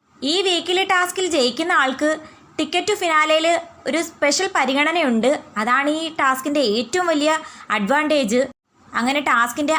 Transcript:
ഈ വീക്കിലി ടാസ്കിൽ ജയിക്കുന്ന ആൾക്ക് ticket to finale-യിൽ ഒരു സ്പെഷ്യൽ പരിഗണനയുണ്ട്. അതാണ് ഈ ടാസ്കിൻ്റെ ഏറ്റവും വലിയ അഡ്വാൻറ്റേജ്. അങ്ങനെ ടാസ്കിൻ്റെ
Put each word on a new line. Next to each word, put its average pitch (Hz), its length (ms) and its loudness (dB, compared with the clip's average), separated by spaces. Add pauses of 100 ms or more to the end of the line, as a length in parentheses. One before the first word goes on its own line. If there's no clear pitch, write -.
(240)
ഈ 320 180 0
വീക്കിലി 359 420 0
ടാസ്കിൽ 370 440 0
ജയിക്കുന്ന 302 440 0
ആൾക്ക് 294 480 0 (420)
ticket 349 240 -2
to 415 80 0
finale-യിൽ 320 680 2 (280)
ഒരു 302 140 0
സ്പെഷ്യൽ 320 540 -2
പരിഗണനയുണ്ട്. 285 880 0 (140)
അതാണ് 247 320 0
ഈ 311 200 -4
ടാസ്കിൻ്റെ 285 500 0
ഏറ്റവും 247 480 0
വലിയ 311 320 2 (320)
അഡ്വാൻറ്റേജ്. 254 760 2 (460)
അങ്ങനെ 254 260 0
ടാസ്കിൻ്റെ 285 600 0